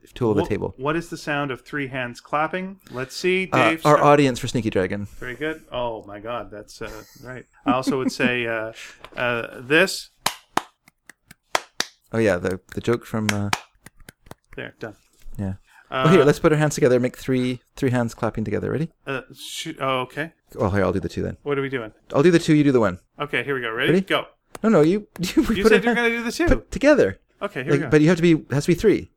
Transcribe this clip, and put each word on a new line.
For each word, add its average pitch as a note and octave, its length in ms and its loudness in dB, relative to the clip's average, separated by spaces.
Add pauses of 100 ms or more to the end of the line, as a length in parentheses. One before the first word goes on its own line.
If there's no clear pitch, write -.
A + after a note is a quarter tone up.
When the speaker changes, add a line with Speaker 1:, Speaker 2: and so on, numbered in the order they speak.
(140)
Speaker 1:
tool A2+ 180 0
of G#2 40 0
the D#3 60 2
Speaker 2:
Wha-, E3+ 60 -4
Speaker 1:
table. F#2 280 -6
Speaker 2:
what C#3+ 200 -4
is E3 120 -8
the E3 80 -12
sound C#3+ 340 -6
of A#2+ 120 -10
three C#3+ 240 -8
hands B2 340 -10
clapping? F3+ 600 -6 (100)
Let's B2+ 260 -10
see, F#3 340 -2
Speaker 1:
Uh, B2+ 200 0
Speaker 2:
Dave. D#3+ 160 -2
Speaker 1:
our D3+ 100 6
Speaker 2:
start. - 100 4
Speaker 1:
audience C#3+ 340 4
for B2+ 80 -8
Sneaky A2 200 -2
Dragon. G2+ 380 -2 (140)
Speaker 2:
Very B2 160 -10
good. D#3 260 -8 (100)
Oh A#2 340 -6
my G2+ 140 -16
God, G#2+ 300 -10
that's, G#2 320 -16
uh, G#2+ 80 -12 (320)
right. A#2+ 240 -18 (180)
I - 80 0
also C3 260 -2
would C3 140 -4
say, B2 340 0
uh, A2+ 260 -6 (440)
uh, A#2+ 440 -4
this. D#3 500 0 (2000)
Speaker 1:
Oh A2 60 0
yeah, G#2 180 4
the, F#2 240 -2 (140)
the G#2 60 -8
joke - 260 -2
from, G#2+ 260 -4
uh, G2+ 180 -4 (1040)
Speaker 2:
There, A#2+ 220 -12
done. G#2+ 180 -14 (420)
Speaker 1:
Yeah. F#2+ 160 -4 (360)
Speaker 2:
Uh, C3 140 -2
Speaker 1:
Well, D3+ 100 6
here, D#3 100 8
let's D3 140 4
put D#3+ 140 4
our D3+ 60 2
hands D3+ 160 2
together. B2+ 240 4
Make B2 180 -2
three, B2+ 440 -2 (160)
three C3 140 0
hands A#2+ 240 0
clapping A2 300 -4
together. G2+ 260 -4
Ready? C#3 200 -4 (160)
Speaker 2:
Uh, C3+ 160 -6 (140)
shoot. - 440 -12
Oh, C3 220 -2
okay. D3 300 -10 (220)
Speaker 1:
Well, G#2 160 -2
here, G2 140 0
I'll F#2 80 2
do F#2 80 -2
the E2+ 80 -6
two F#2 140 -8
then. F2+ 200 -6
Speaker 2:
What C#3+ 160 -4
are C3+ 40 -2
we C3+ 60 -4
doing? A#2+ 240 -8 (220)
Speaker 1:
I'll C#3 80 4
do F3 80 8
the E3+ 80 6
two, D#3+ 160 2
you D3+ 100 4
do C#3 80 4
the B2 80 6
one. F#2 200 0 (200)
Speaker 2:
Okay, C3+ 240 -4
here C#3 100 -4
we C3 60 -6
go. A#2 120 -6
Ready? B2+ 200 0
Speaker 1:
Ready? F#3+ 120 2
Speaker 2:
Go. D3 220 -2 (360)
Speaker 1:
No, G#3+ 80 2
no, F#3 100 6
you, F#3+ 320 2
<laughs> - 80 -20
you, F#3 220 0
we A3 140 0
Speaker 2:
You F#3 80 -2
Speaker 1:
put A3+ 80 6
Speaker 2:
said G#3+ 80 6
Speaker 1:
our G3 40 -2
Speaker 2:
you're A#3+ 100 2
Speaker 1:
hand - 20 -2
Speaker 2:
gonna A#3+ 140 2
do A#3 120 -2
the A#3 100 -6
two. E4+ 140 0
Speaker 1:
put - 240 2
together. A3 480 4 (240)
Speaker 2:
Okay, F3+ 220 -8
here C#3+ 80 -2
Speaker 1:
Like, C#3+ 80 2
Speaker 2:
we D#3+ 40 -4
go. B2 60 -6
Speaker 1:
but D3+ 100 6
you D3+ 80 6
have F3+ 80 4
to D#3+ 60 -4
be, E3+ 280 4
has C#3+ 140 -2
to - 60 0
be E3+ 40 4
three. E3 420 2